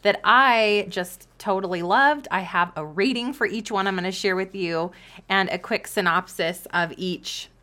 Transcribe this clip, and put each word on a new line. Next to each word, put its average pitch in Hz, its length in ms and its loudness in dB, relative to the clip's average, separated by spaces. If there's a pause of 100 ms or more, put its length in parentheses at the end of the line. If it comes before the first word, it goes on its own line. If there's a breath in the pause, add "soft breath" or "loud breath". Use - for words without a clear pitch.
that 302 200 2
I 220 640 4
just - 380 -8 (120)
totally 185 420 -2
loved. 254 480 4
I 185 120 -2
have 175 340 0
a 156 100 -6
rating 240 480 -2
for 233 140 -4
each 214 240 -6
one 196 160 0
I'm 190 80 0
gonna 185 160 -2
share 185 240 0
with 190 180 -4
you 175 380 -2 (360 loud breath)
and - 220 2
a - 80 -2
quick - 300 -4
synopsis 175 840 0
of 170 240 0
each - 540 -8 (140)